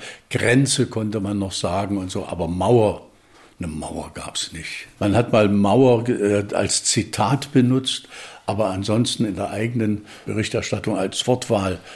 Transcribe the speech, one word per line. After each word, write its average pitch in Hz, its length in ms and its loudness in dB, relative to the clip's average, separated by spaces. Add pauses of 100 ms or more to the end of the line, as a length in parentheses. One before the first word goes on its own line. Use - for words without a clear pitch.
(300)
Grenze 123 560 2
konnte 110 320 -4
man 101 180 -2
noch 98 140 -2
sagen 98 480 -2
und 92 140 -6
so, - 160 -6
aber 85 180 -4
Mauer, 98 600 2 (500)
eine - 80 -6
Mauer 80 480 -10
gab's - 380 -10
nicht. - 340 -12 (140)
Man 101 160 2
hat 120 160 2
mal 107 160 6
Mauer, 113 600 4
äh, 101 360 2 (100)
als - 300 0
Zitat 117 640 0
benutzt, 131 580 2 (380)
aber 104 220 0
ansonsten 107 560 0
in 101 100 -4
der 98 160 -6
eigenen 107 560 -2 (200)
Berichterstattung 107 720 -2
als 95 300 -2
Wortwahl 101 540 0 (160)